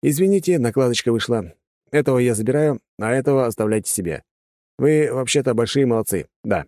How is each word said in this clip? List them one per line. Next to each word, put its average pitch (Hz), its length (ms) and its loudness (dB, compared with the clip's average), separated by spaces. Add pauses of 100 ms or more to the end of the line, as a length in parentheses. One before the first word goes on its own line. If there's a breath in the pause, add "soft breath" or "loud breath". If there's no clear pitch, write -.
«Извините, 180 580 2
накладочка 120 520 0
вышла. 110 420 -2 (380)
Этого 139 280 2
я 123 140 2
забираю, 127 480 0 (180)
а 110 120 -2
этого 135 340 2
оставляйте 110 460 -2
себе. 85 320 -6 (540)
Вы 151 340 2
вообще-то 131 420 -2
большие 117 320 0
молодцы, 110 420 -2 (160)
да». 92 240 -2